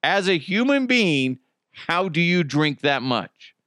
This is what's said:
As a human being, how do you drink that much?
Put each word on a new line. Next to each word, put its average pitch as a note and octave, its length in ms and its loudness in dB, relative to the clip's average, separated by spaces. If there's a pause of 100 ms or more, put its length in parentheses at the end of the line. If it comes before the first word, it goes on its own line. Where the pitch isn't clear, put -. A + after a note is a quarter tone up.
As F3+ 260 0
a F#3+ 80 2
human B3+ 500 0
being, D3+ 520 0 (320)
how F3+ 380 -2
do D#3+ 120 -2
you F3 220 2
drink D3 380 0
that C#3 220 0
much? A#2 520 -6 (120)